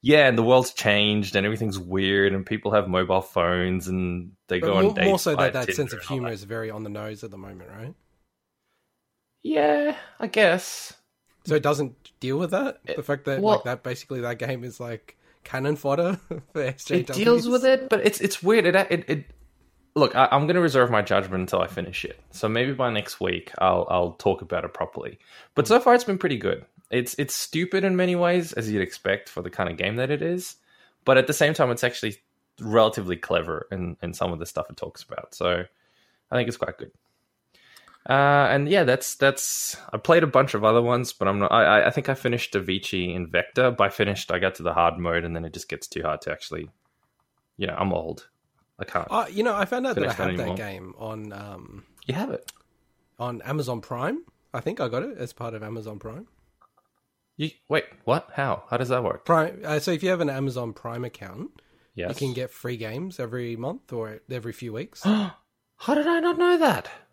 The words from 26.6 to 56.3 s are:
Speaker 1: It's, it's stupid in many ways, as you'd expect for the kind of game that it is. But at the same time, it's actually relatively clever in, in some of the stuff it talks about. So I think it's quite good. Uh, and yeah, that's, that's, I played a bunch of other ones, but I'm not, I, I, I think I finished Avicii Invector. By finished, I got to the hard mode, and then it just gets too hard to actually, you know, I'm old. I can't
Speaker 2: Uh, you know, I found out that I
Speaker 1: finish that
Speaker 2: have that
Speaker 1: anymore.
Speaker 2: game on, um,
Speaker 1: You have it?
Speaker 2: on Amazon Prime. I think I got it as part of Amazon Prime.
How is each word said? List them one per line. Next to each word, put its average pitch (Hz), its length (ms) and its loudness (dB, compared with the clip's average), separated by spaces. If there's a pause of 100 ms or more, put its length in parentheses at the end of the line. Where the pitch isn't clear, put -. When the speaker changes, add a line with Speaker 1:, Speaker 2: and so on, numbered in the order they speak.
Speaker 1:
It's, 123 260 -2
it's 143 160 -4
stupid 180 500 -2
in 190 120 2
many 180 200 2
ways, 175 380 2
as 110 160 -4
you'd 104 140 2
expect - 460 -2
for - 120 -10
the 90 80 -8
kind 90 200 -2
of 82 80 -8
game 98 180 -2
that 131 160 -2
it 147 100 -2
is. 175 360 -6 (480)
But 131 120 8
at 131 80 6
the 151 80 0
same 151 220 4
time, 131 160 2
it's 117 140 -2
actually 113 320 -4 (420)
relatively 110 560 4
clever 85 560 -2
in, 90 320 -6
in 85 100 -6
some 90 180 -4
of 85 80 -6
the 85 60 -8
stuff - 240 -8
it - 80 -18
talks - 240 -12
about. - 320 -14
So 90 300 -2 (680)
I - 60 -4
think 120 140 0
it's 117 80 -8
quite - 200 -6
good. - 140 -16 (1160)
Uh, 139 400 6
and 139 180 2
yeah, 190 160 4
that's, 131 320 0
that's, - 600 0 (160)
I - 40 -4
played 165 260 6
a 151 40 2
bunch 135 280 4
of 104 100 0
other 113 160 6
ones, 120 320 0
but - 140 0
I'm 98 120 2
not, 101 120 2
I, 113 120 6
I, 101 240 8
I - 40 6
think - 180 -4
I 135 60 0
finished - 380 -4
Avicii 92 640 -4
Invector. 90 600 0
By 101 120 4
finished, 101 420 -2
I 90 80 -2
got 92 160 0
to - 80 -14
the 85 100 -2
hard 85 240 4
mode, 85 260 -2
and 82 120 -6
then 82 100 -6
it 78 80 -10
just - 160 -14
gets - 180 -10
too - 140 -8
hard 76 220 -4
to 76 80 -6
actually, 78 380 -10 (880)
you 101 100 -4
know, 85 100 -6
I'm 92 160 0
old. 82 340 -6 (520)
I - 60 -8
can't - 240 -4
Speaker 2:
Uh, 226 220 -2
you 202 120 -2
know, 226 120 0
I 202 100 0
found 247 200 -4
out 254 100 -2
that - 140 0
I - 40 -2
Speaker 1:
finish - 40 -8
that 95 120 -2
Speaker 2:
have 90 80 -4
that 87 60 -4
Speaker 1:
anymore. 90 140 -6
Speaker 2:
game 95 400 -12
on, 110 340 -12
um, 101 540 -16 (220)
Speaker 1:
You 127 80 -4
have 226 160 -4
it? - 200 -10 (680)
Speaker 2:
on 120 240 -8
Amazon 123 380 -6
Prime. 160 420 -6 (300)
I 117 80 -6
think 190 200 -6
I 127 80 -2
got 120 140 -4
it 247 140 -10
as 127 140 -10
part 117 220 -10
of 107 80 -12
Amazon 107 380 -12
Prime. 117 280 -16 (1120)